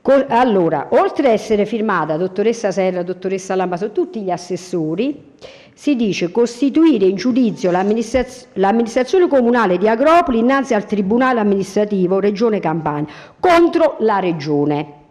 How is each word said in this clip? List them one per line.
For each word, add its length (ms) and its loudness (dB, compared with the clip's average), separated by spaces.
Co-, 260 2
allora, 600 0
oltre 400 2
a 20 4
essere 340 0
firmata 520 -4
dottoressa 540 -2
Serra, 300 -2
dottoressa 540 -6
Lamba, 220 -2
sono 160 -6
tutti 280 -4
gli 100 -6
assessori, 1040 -6
si 220 -2
dice 360 -2
costituire 760 2
in 100 2
giudizio 560 0
l'amministraz-, 840 -2
l'amministrazione 760 0
comunale 480 2
di 100 0
Agropoli 520 4
innanzi 340 0
al 120 0
Tribunale 540 0
amministrativo 800 0
Regione 400 0
Campania 540 -4
contro 600 4
la 200 0
Regione. 720 -2